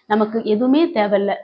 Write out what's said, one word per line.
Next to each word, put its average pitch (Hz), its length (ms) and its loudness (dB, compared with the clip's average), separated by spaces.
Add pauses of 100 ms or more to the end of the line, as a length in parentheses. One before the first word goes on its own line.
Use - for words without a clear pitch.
நமக்கு 214 380 -2
எதுவுமே 254 420 2
தேவையில்ல, 202 580 0